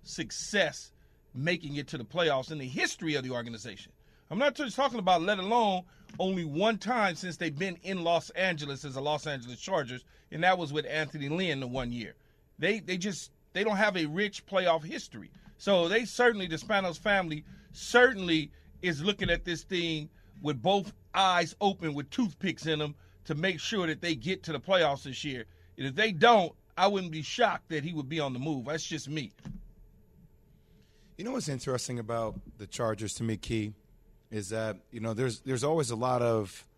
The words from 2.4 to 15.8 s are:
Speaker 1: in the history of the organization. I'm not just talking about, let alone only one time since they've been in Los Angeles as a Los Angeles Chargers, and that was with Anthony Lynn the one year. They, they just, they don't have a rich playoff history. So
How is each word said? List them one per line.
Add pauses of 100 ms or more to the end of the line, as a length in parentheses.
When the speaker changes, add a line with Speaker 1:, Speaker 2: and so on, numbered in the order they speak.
Speaker 1:
in
the
history
of
the
organization. (400)
I'm
not
just
talking
about,
let
alone (340)
only
one
time
since
they've
been
in
Los
Angeles
as
a
Los
Angeles
Chargers, (260)
and
that
was
with
Anthony
Lynn
the
one
year. (440)
They,
they
just, (240)
they
don't
have
a
rich
playoff
history. (260)
So